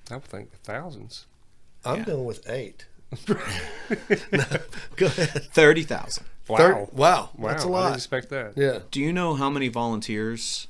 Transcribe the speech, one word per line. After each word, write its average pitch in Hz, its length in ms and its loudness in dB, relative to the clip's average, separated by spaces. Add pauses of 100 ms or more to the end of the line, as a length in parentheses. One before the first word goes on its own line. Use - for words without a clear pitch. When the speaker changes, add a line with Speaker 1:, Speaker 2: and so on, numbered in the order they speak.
(120)
Speaker 1:
I 123 60 -10
would 139 80 -14
think - 260 -14 (100)
thousands. 113 640 -12 (580)
Speaker 2:
I'm 131 180 -2
Speaker 3:
Yeah. 214 40 -6
Speaker 2:
going 143 200 -4
with 113 220 -8
eight. 117 380 -8 (260)
Speaker 3:
<laughs> - 160 -12 (1040)
Speaker 2:
No, 135 120 4 (540)
go 185 100 4
ahead. 156 220 0 (220)
Speaker 3:
Thirty 160 320 8
thousand. 101 420 -6 (220)
Speaker 1:
Wow. 113 100 2
Speaker 2:
Thir-, 185 160 10 (180)
wow. 143 440 4
Speaker 1:
Wow. 110 140 -4
Speaker 2:
That's 147 140 -2
a 180 40 0
Speaker 1:
I 180 40 0
Speaker 2:
lot. 185 140 2
Speaker 1:
didn't - 100 0
expect - 340 -6
that. 117 260 -8
Speaker 2:
Yeah. 135 240 2 (120)
Speaker 3:
Do 139 100 -4
you 156 100 0
know 175 220 0
how 139 160 0
many 139 180 0
volunteers 113 1040 -4